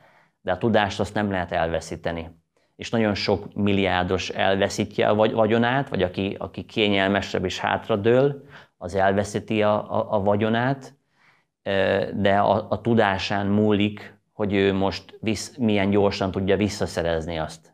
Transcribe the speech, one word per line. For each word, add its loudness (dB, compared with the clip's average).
de -4
a -2
tudást 0
azt -4
nem -2
lehet -4
elveszíteni. -4
És -12
nagyon 2
sok -2
milliárdos 0
elveszíti 0
a 2
vagy-, 2
vagyonát, 2
vagy -2
aki, -2
aki -10
kényelmesebb 2
és -4
hátradől, 2
az -10
elveszíti 0
a, 0
a, -2
a 0
vagyonát, 0
ö, 0
de 2
a, 2
a -4
tudásán 0
múlik, 0
hogy -4
ő 4
most -4
visz-, -6
milyen 2
gyorsan 2
tudja 0
visszaszerezni -2
azt. -8